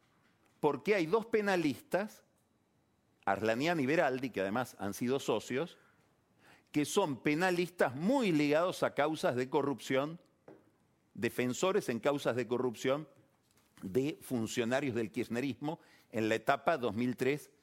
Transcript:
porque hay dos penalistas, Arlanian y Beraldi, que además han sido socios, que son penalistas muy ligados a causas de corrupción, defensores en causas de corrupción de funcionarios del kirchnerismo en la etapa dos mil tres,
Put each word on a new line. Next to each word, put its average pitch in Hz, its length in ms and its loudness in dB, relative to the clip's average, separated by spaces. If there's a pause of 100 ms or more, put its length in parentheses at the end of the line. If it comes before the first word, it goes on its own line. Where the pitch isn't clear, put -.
(600)
porque 143 340 2
hay 175 120 0
dos 208 200 0
penalistas, 190 960 0 (1000)
Arlanian 113 560 0
y 127 60 0
Beraldi, 135 440 2
que 98 120 -2
además 107 360 -2
han 98 160 -4
sido 123 240 -2
socios, 127 600 -4 (920)
que 147 140 0
son 156 380 2
penalistas 170 720 2
muy 214 360 2
ligados 151 500 2
a 127 120 2
causas 151 400 0
de 127 140 -2
corrupción, 139 720 0 (920)
defensores 123 720 0
en 117 120 -2
causas 143 340 0
de 120 140 -2
corrupción 123 600 0 (720)
de 131 380 -2
funcionarios 120 760 -2
del 113 160 -4
kirchnerismo 127 640 -4 (320)
en 110 180 0
la 110 60 2
etapa 139 420 0
dos 120 180 -2
mil 123 220 -2
tres, 139 340 -2 (120)